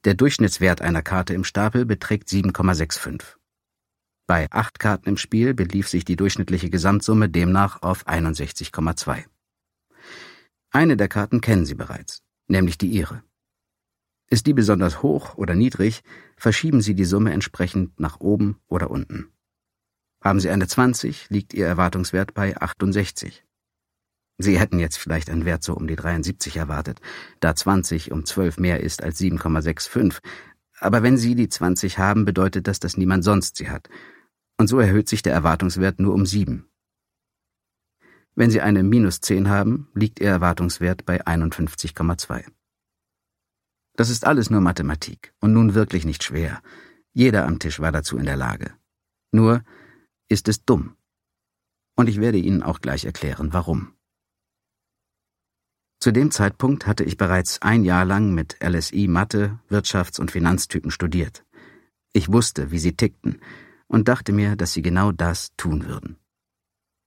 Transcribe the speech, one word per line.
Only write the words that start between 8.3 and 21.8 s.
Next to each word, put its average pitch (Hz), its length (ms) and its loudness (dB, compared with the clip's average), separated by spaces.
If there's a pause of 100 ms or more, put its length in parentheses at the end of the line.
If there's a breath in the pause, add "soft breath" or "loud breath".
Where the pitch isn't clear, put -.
Komma 80 240 -4
zwei. - 320 -8 (1400 loud breath)
Eine 147 260 4
der 101 120 0
Karten 107 320 0
kennen 98 240 4
Sie 71 100 -8
bereits, - 480 -14 (240)
nämlich 92 320 2
die 98 80 0
Ihre. 107 340 -2 (1040)
Ist 123 200 0
die 151 60 4
besonders 98 500 2
hoch 147 320 -2
oder 90 180 -4
niedrig, 110 480 0 (360 loud breath)
verschieben 131 440 2
Sie 101 140 0
die 92 100 2
Summe 98 280 2
entsprechend 90 680 -4
nach 78 200 -6
oben 101 460 0
oder 85 240 -2
unten. - 380 -8 (960)
Haben 98 160 2
Sie 92 100 0
eine 98 180 2
zwanzig, - 600 0
liegt 101 240 -4
Ihr 92 140 0
Erwartungswert 90 680 0